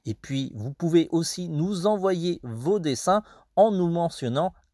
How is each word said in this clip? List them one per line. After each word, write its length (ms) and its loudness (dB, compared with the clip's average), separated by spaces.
Et 80 -4
puis, 400 -6
vous 220 -8
pouvez 340 4
aussi 400 -2
nous 380 -2
envoyer 560 0
vos 340 -2
dessins 460 0
en 160 6
nous 180 2
mentionnant 640 -2